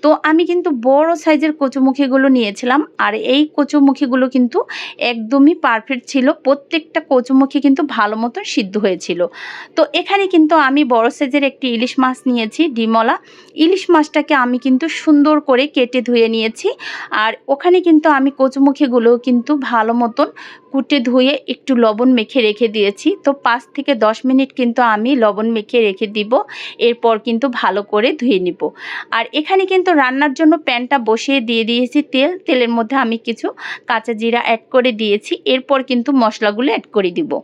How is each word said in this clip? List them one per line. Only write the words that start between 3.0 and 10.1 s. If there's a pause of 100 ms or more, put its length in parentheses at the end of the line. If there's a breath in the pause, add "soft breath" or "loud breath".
আর (220)
এই (140)
কচুমুখিগুলো
কিন্তু (520 loud breath)
একদমই (100)
পারফেক্ট
ছিল, (180)
প্রত্যেকটা (100)
কচুমুখি
কিন্তু (140)
ভালো
মতন (120)
সিদ্ধ (100)
হয়েছিল। (560 loud breath)
তো (180)
এখানে (100)